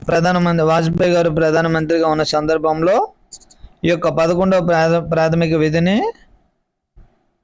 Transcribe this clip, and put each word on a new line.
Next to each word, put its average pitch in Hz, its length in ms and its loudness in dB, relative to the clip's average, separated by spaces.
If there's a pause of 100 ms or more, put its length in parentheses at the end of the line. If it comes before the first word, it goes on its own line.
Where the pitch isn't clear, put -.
ప్రధానమంత్రి, 170 580 0
వాజ్పేయి 165 460 0
గారు 170 180 2
ప్రధానమంత్రిగా 160 760 0
ఉన్న 156 140 0
సందర్భంలో 160 880 0 (760)
ఈ 165 40 0
యొక్క 170 200 0
పదకొండవ 170 580 0
ప్రాథ-, 165 440 0
ప్రాథమిక 160 440 0
విధిని 170 580 0 (1300)